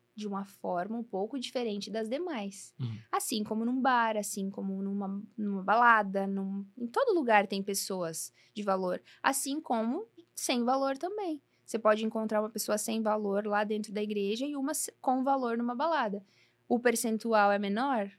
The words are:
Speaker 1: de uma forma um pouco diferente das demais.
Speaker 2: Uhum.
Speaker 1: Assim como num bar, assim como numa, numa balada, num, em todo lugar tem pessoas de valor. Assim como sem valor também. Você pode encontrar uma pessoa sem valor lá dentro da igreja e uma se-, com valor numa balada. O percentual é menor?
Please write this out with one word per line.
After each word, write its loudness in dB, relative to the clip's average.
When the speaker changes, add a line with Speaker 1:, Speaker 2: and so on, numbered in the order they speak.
Speaker 1:
de -8
uma -4
forma -4
um -4
pouco -4
diferente -4
das -4
demais. -6
Speaker 2:
Uhum. -6
Speaker 1:
Assim -2
como -2
num 0
bar, 2
assim -4
como -4
numa, -4
numa -2
balada, 4
num, -4
em -6
todo 2
lugar 6
tem -2
pessoas -4
de -8
valor. 0
Assim 2
como -2
sem 0
valor 2
também. -4
Você -4
pode 4
encontrar 0
uma 0
pessoa -2
sem -2
valor 0
lá 2
dentro -4
da -2
igreja -2
e -4
uma -2
se-, -4
com 2
valor 2
numa -2
balada. 0
O 2
percentual 4
é 4
menor? 0